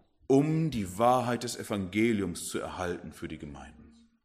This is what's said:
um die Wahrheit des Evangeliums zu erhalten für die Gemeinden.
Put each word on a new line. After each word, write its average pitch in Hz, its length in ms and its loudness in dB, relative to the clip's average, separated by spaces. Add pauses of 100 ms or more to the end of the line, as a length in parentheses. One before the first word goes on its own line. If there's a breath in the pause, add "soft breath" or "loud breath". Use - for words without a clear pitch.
(260)
um 156 460 4
die 95 260 -4
Wahrheit 120 460 4
des 117 120 -6
Evangeliums 101 920 0
zu - 100 -6
erhalten 87 540 -6
für 85 160 -10
die 78 100 -10
Gemeinden. 71 460 -16 (400)